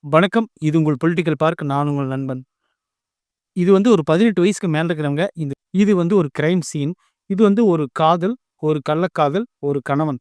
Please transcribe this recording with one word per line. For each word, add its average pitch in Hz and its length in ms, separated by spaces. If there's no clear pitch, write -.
வணக்கம், 196 360
இது 156 180
உங்கள் 151 200
பொலிட்டிக்கல் 165 400
பார்க், 160 260
நான் 143 240
உங்கள் 143 180
நண்பன். 131 340
இது 180 160
வந்து 196 180
ஒரு 175 140
பதினெட்டு 180 360
வயசுக்கு 190 280
மேல 160 180
இருக்கிறவங்க. 151 380
இந்த, 143 200
இது 202 260
வந்து 175 200
ஒரு 160 160
கிரைம் 170 280
சீன். 151 320
இது 190 120
வந்து 202 240
ஒரு 165 260
காதல், 175 420
ஒரு 151 220
கள்ளக்காதல், 160 600
ஒரு 143 240
கணவன். 143 380